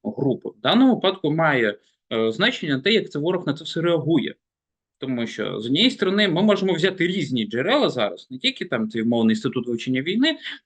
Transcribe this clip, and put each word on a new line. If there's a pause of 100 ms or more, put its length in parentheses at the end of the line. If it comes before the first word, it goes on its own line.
групи.
В
даному
випадку
має, (360)
е,
значення
те,
як
це
ворог
на
це
все
реагує. (640)
Тому
що,
з
однієї
сторони,
ми
можемо
взяти
різні
джерела
зараз,
не
тільки
там
цей
умовний
інститут
вивчення
війни, (280)